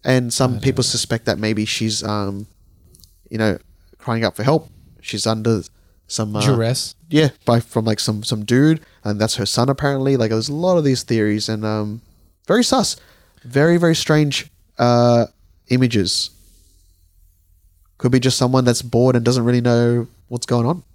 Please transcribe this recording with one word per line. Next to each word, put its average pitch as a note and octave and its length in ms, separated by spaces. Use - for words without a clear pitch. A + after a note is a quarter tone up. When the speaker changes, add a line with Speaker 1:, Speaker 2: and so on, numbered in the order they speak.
Speaker 1:
And B2 280
some B2+ 200
Speaker 2:
I - 40
don't G2+ 80
Speaker 1:
people C3 200
Speaker 2:
know. - 40
Speaker 1:
suspect - 280
that G2+ 140
maybe G#2+ 260
she's, A2 380
um, G#2 420
you - 100
know, G#2+ 180
crying A#2 260
out F#2+ 120
for G#2 80
help. D3+ 260
She's - 240
under A2 380
some, G#2+ 280
uh, G#2 100
Speaker 2:
Duress. B2 480
Speaker 1:
yeah, D3 200
by, A#2 160
from, A2+ 240
like, A2 140
some, G#2+ 240
some G#2+ 220
dude, D3+ 360
and G#2 160
that's A2 180
her G2+ 100
son B2 220
apparently. C#3 480
Like, A2+ 120
there's A2 200
a C#3+ 40
lot F3 240
of D#3+ 60
these C3 180
theories, G#2+ 480
and, G#2+ 160
um, G#2+ 360
very A3+ 180
sus, - 340
very, C#3+ 340
very E3 180
strange, D3+ 560
uh, A#2+ 480
images. A#2 600
Could B2 140
be B2+ 80
just B2 180
someone C3 280
that's A#2+ 160
bored B2 340
and A#2 100
doesn't B2 200
really B2 160
know A#2+ 460
what's A#2+ 180
going A#2+ 220
on. D#3+ 160